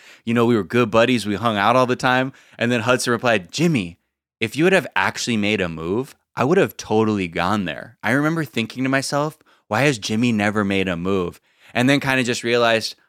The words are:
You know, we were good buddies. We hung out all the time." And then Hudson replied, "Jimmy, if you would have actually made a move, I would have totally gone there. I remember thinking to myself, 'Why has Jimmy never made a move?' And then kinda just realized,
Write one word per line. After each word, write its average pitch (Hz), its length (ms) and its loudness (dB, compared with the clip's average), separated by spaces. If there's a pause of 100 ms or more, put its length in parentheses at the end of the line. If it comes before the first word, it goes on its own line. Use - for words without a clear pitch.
(240)
You 117 100 -2
know, 120 120 4
we 120 100 4
were 101 60 0
good 113 280 0
buddies. 113 360 4
We 104 100 -2
hung 110 200 -2
out 104 180 2
all 127 120 4
the 120 100 -2
time." 131 360 0 (260)
And 117 120 -2
then 120 120 -2
Hudson 123 300 0
replied, 113 380 0
"Jimmy, 131 480 -2 (420)
if 113 160 -4
you 151 80 2
would 185 100 4
have 165 200 2
actually 107 440 -2
made 101 240 0
a 87 80 -2
move, 87 440 -6 (220)
I 120 80 0
would 175 140 2
have 135 180 0
totally 110 520 0
gone 87 360 -2
there. 76 380 -10
I 104 100 -2
remember 156 320 -2
thinking 123 400 -6
to 131 60 -2
myself, 143 480 -2 (300)
'Why 110 140 0
has 143 160 2
Jimmy 110 340 0
never 104 320 0
made 98 220 0
a 90 100 -2
move?' 90 440 -4 (320)
And 123 160 2
then 143 100 2
kinda 131 260 0
just 117 200 -4
realized, 117 500 2 (140)